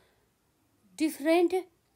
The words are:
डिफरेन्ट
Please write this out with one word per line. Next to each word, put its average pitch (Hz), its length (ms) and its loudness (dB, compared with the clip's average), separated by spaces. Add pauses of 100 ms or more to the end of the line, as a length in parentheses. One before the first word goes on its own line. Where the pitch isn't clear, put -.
(1000)
डिफरेन्ट 330 560 0 (400)